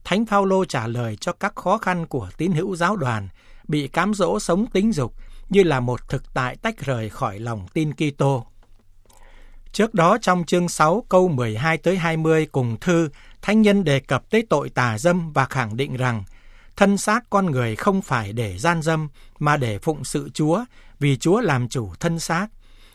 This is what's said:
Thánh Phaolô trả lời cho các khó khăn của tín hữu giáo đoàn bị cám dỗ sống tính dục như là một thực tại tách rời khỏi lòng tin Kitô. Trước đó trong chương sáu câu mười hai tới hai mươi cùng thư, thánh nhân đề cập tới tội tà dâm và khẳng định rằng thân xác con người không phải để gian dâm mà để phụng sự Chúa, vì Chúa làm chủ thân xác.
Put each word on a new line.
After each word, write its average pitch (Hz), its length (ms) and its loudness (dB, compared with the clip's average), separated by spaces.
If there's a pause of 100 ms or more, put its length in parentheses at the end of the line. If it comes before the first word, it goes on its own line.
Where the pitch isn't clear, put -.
Thánh 214 220 2
Phaolô 196 380 2
trả 120 220 -4
lời 117 300 -4
cho - 160 -6
các - 240 -6
khó 190 220 0
khăn 175 280 -2
của 113 300 -6
tín 123 160 0
hữu 180 240 -2
giáo 175 200 0
đoàn 117 320 -2 (400)
bị 147 200 -2
cám 190 260 0
dỗ 190 260 0
sống 196 260 0
tính 214 260 0
dục 143 220 -2 (340)
như 196 140 6
là 147 180 2
một 123 280 -4
thực - 260 -6
tại 127 220 -2
tách 220 280 -6
rời 117 240 -2
khỏi 101 300 -6
lòng 113 340 -8
tin 156 220 -2
Kitô. 139 520 0 (1300)
Trước - 220 0
đó 185 280 4
trong 180 220 2
chương 175 240 2
sáu 165 400 2
câu 185 200 6
mười 120 280 -2
hai 160 220 0
tới 180 180 2
hai 165 200 0
mươi 160 300 2
cùng 120 340 -2
thư, 170 280 2 (340)
thánh 220 200 4
nhân 202 220 4
đề 139 160 2
cập - 300 -4
tới 226 200 2
tội 139 180 2
tà 120 300 0
dâm 170 340 0
và 143 120 2
khẳng 117 320 -4
định 139 200 -4
rằng 117 280 -2 (520)
thân 196 220 4
xác 220 320 -2
con 196 160 2
người 120 300 -2
không 190 260 0
phải 107 300 -2
để 107 260 -6
gian 165 240 0
dâm 156 260 -2 (300)
mà 147 180 2
để 113 220 -2
phụng 147 260 -4
sự 143 300 -6
Chúa, 165 300 0 (340)
vì 139 180 2
Chúa 185 240 2
làm 135 280 0
chủ 107 320 -6
thân 170 180 -2
xác. 180 280 -2 (480)